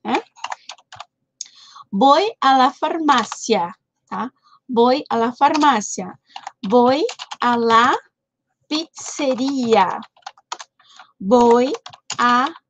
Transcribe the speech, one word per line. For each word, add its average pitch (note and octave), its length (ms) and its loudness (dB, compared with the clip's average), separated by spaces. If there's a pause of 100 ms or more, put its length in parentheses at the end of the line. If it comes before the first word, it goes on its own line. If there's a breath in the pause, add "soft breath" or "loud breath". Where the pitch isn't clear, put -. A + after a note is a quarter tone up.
né? B3 180 -4 (1700 loud breath)
Voy C#4 500 4
a C4+ 160 4
la C4 160 4
farmacia, C4 1040 -2 (320)
tá? G#3 240 -10 (360 soft breath)
Voy B3 400 2
a A3+ 80 -4
la A#3 160 -2
farmacia. C#4 840 -2 (500 loud breath)
Voy B3 360 4 (360)
a A#3+ 160 0
la A#3 400 2 (720)
pizzería. C4 1300 -2 (1160 soft breath)
Voy A#3+ 540 4 (460)
a B3 300 0 (220)